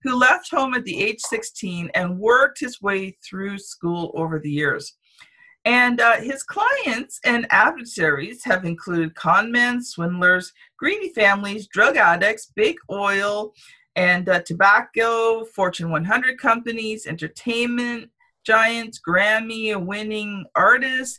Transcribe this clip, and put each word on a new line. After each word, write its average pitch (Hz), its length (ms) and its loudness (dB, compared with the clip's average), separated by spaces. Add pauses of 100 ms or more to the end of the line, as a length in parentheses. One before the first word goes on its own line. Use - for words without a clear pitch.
who 254 140 -2
left 262 340 4
home 262 240 0
at 247 100 -2
the 190 180 -4
age 226 180 -4
sixteen 180 720 -8
and 180 240 0
worked 247 400 4
his 247 220 -8
way 196 420 -2
through 196 360 -8
school 170 560 -6
over 160 260 -4
the 147 100 -6
years. 147 460 -2 (720)
And, 247 340 4
uh, 233 200 4
his 269 240 -8
clients 415 800 -2
and 233 260 0
adversaries 208 960 0
have 185 200 0
included 170 520 -4
con 196 340 2
men, 240 320 0
swindlers, 180 720 0 (260)
greedy 392 340 -2
families, 202 540 0
drug 233 300 2
addicts, 196 580 2
big 240 220 0 (120)
oil, 202 640 -2 (440)
and, 180 320 2
uh, 180 140 2
tobacco, 226 1000 2
Fortune 180 460 -4
one 160 140 0
hundred 254 340 0
companies, 226 680 -2
entertainment 233 1040 -4 (340)
giants, 226 640 2
Grammy-winning 208 1400 -2 (100)
artists, 254 640 2